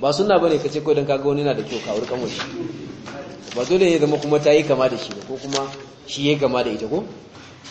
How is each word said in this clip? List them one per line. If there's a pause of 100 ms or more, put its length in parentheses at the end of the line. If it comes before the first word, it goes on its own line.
Ba
sunna
bane
kace
kawai
dan
kaga
wani
yana
da
kyau
ka
auri
kanwar
shi. (1120)
Ba
dole
ne
zama
kuma
ta
yi
kama
da
shi
ba,
ko
kuma (400)
shi
ya
kama
da
ita
ko? (680)